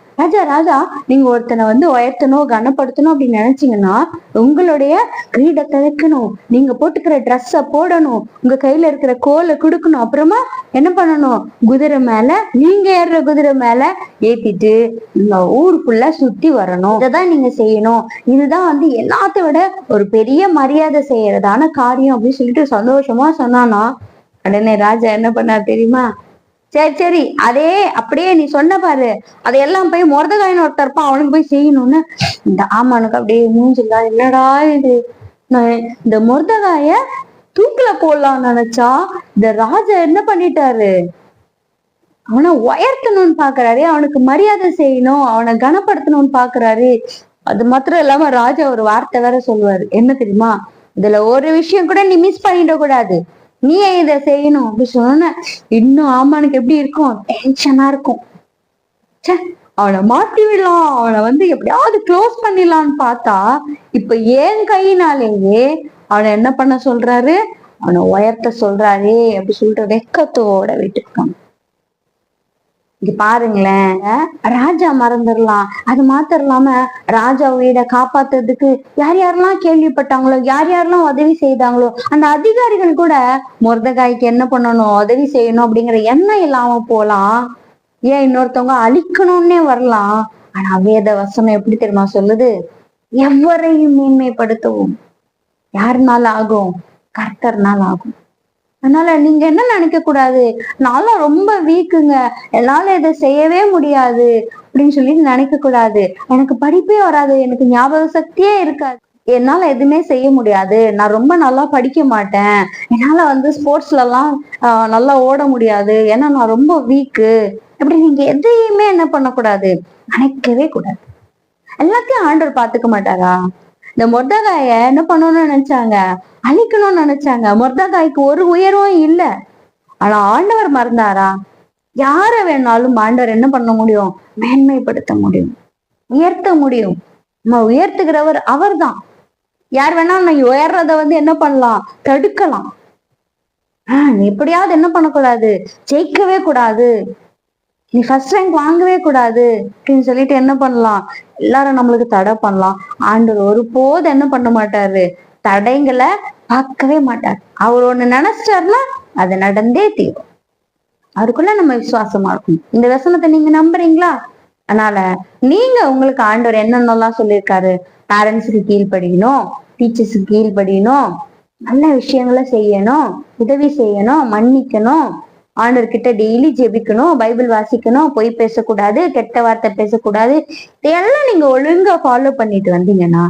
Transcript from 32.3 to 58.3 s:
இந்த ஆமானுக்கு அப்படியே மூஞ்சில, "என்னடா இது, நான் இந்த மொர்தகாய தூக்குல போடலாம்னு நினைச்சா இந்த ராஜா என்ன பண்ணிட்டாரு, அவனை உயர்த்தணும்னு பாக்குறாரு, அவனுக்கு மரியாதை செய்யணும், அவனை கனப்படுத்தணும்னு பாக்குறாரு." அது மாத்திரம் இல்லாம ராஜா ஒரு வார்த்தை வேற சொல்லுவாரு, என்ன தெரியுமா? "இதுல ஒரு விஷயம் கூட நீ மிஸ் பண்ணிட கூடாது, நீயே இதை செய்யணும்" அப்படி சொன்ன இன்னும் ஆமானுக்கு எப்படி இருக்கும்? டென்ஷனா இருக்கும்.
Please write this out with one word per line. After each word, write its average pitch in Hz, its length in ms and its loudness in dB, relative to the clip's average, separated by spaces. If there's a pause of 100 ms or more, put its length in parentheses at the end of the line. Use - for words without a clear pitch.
இந்த 196 280 0
ஆமானுக்கு 233 480 0
அப்படியே 233 300 0
மூஞ்சில, 226 560 2
"என்னடா 262 580 2
இது, 277 320 2 (520)
நான் 240 240 0 (320)
இந்த 220 180 0
மொர்தகாய 311 760 0 (600)
தூக்குல 494 420 2
போடலாம்னு 277 500 0
நினைச்சா 240 400 0 (440)
இந்த 220 200 2
ராஜா 277 480 0
என்ன 330 260 0
பண்ணிட்டாரு, 277 640 0 (1400)
அவனை 269 240 2 (100)
உயர்த்தணும்னு 392 800 0
பாக்குறாரு, 262 420 0
அவனுக்கு 294 400 0
மரியாதை 359 580 2
செய்யணும், 269 460 2
அவனை 233 300 0
கனப்படுத்தணும்னு 294 800 0
பாக்குறாரு." 247 580 0 (520)
அது 208 220 -2
மாத்திரம் 269 360 0
இல்லாம 285 280 2
ராஜா 254 420 0
ஒரு 226 120 -4
வார்த்தை 220 380 -2
வேற 247 160 0 (100)
சொல்லுவாரு, 208 420 -2
என்ன 240 240 2
தெரியுமா? 220 400 -2 (440)
"இதுல 208 240 0
ஒரு 254 320 0
விஷயம் 330 340 0
கூட 392 180 0
நீ 370 120 2
மிஸ் 359 300 0
பண்ணிட 349 300 2
கூடாது, 254 400 0 (460)
நீயே 381 360 2
இதை 302 180 2
செய்யணும்" 285 500 0
அப்படி 220 220 -2
சொன்ன 269 400 2 (400)
இன்னும் 269 420 2
ஆமானுக்கு 277 500 2
எப்படி 247 160 0
இருக்கும்? 285 380 -2 (120)
டென்ஷனா 269 600 0
இருக்கும். 277 320 -4 (1040)